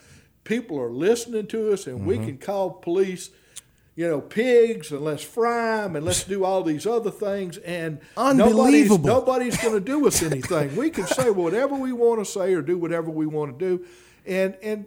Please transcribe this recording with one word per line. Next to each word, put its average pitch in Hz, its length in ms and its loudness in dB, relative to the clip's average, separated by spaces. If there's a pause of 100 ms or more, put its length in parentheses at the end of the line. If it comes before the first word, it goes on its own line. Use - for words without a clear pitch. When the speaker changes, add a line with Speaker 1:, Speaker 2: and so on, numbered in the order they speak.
(440)
Speaker 1:
people 208 360 -4
are 120 100 -4
listening 214 580 -2
to 214 240 -2
us 190 140 -4
and 127 200 -8
we 185 100 0
Speaker 2:
Mm-hmm. - 100 -4
Speaker 1:
can 135 120 -8
call 196 320 -4
police, 185 600 -2 (640)
you 170 140 -4
know, 147 120 0
pigs, 233 680 4
and 143 120 -6
let's 147 200 -4
fry 226 640 -2
'em 180 100 -6
and 147 100 -4
let's 180 200 -2
do 190 200 -2
all 190 200 0
these 156 200 -2
other 214 280 -2
things, 196 460 -6
and 165 420 -8 (160)
nobody's, 247 340 6
Speaker 2:
Unbelievable. 220 560 6
Speaker 1:
nobody's 254 560 2
gonna 220 160 2
do 262 300 0
us - 140 2
Speaker 2:
<laughs> 160 80 0
Speaker 1:
anything. 143 440 -2
We 277 160 0
can 202 160 -4
say 254 240 2
whatever 208 460 0
we 262 160 -4
wanna 233 320 2
say 190 300 -2
or 160 80 0
do 170 140 -2
whatever 165 340 -4
we 156 160 -4
wanna 151 260 -4
do, 180 320 -4 (420)
and, 190 380 -2
and, 214 220 -8